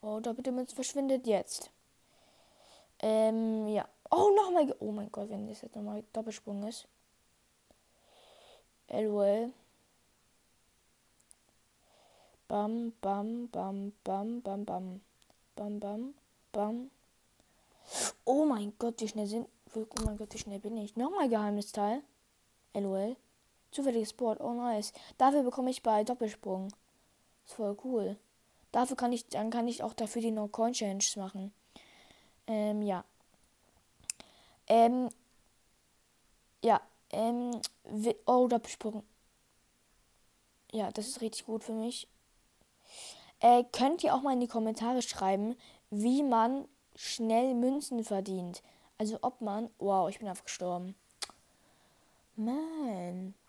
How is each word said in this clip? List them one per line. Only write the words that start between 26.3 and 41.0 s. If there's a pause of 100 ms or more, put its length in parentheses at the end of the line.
Ist
voll
cool. (560)
Dafür
kann
ich,
dann
kann
ich
auch
dafür
die
No-Coin-Challenges
machen. (920)
Ähm,
ja. (1600)
Ähm, (1500)
ja, (260)
ähm, (260)
wi-,
oh,
Doppelsprung. (1700)
Ja,
das